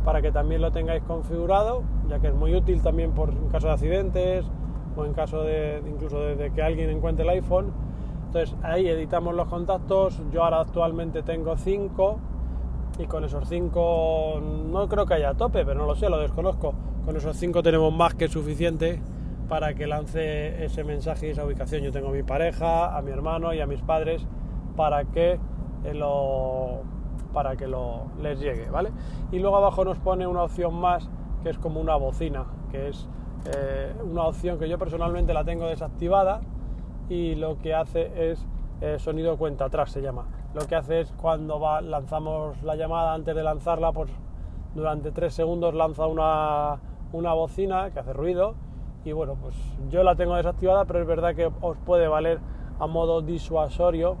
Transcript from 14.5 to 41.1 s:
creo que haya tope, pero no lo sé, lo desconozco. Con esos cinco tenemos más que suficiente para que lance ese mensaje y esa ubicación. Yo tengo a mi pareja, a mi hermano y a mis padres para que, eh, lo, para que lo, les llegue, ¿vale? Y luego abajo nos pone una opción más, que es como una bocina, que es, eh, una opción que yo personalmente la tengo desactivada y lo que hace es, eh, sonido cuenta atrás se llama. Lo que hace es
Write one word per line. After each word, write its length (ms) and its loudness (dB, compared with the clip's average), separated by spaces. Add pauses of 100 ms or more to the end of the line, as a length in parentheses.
creo 180 2
que 80 4
haya 200 2
tope, 300 2
pero 140 2
no 80 0
lo 80 2
sé, 160 2
lo 80 2
desconozco. 560 0 (300)
Con 120 0
esos 200 -2
cinco 260 2
tenemos 300 6
más 220 4
que 120 0
suficiente 760 0 (480)
para 260 0
que 120 -4
lance 760 -2
ese 200 -2
mensaje 440 -2
y 20 -2
esa 140 -2
ubicación. 380 -2
Yo 100 -2
tengo 160 -2
a 40 0
mi 100 0
pareja, 720 2
a 60 -2
mi 80 -6
hermano 420 -2
y 80 0
a 60 0
mis 160 -2
padres 440 2 (480)
para 300 2
que, 340 4 (460)
eh, 80 -4
lo, 880 0 (540)
para 200 0
que 140 -4
lo, 380 -4 (160)
les 180 -2
llegue, 300 -2
¿vale? 200 0 (420)
Y 80 0
luego 180 6
abajo 260 6
nos 140 0
pone 280 0
una 180 2
opción 300 -2
más, 360 0 (320)
que 80 -2
es 80 -4
como 200 -2
una 160 2
bocina, 520 -2 (240)
que 180 -4
es, 180 -8 (480)
eh, 380 -2 (100)
una 200 -2
opción 360 0
que 80 -2
yo 120 -2
personalmente 560 0
la 100 2
tengo 220 -2
desactivada 760 2 (680)
y 240 0
lo 240 -2
que 160 -2
hace 560 0
es, 160 -4 (340)
eh, 180 -2
sonido 380 0
cuenta 300 -2
atrás 240 0
se 100 -4
llama. 260 -4 (280)
Lo 120 -4
que 80 -2
hace 260 2
es 120 -4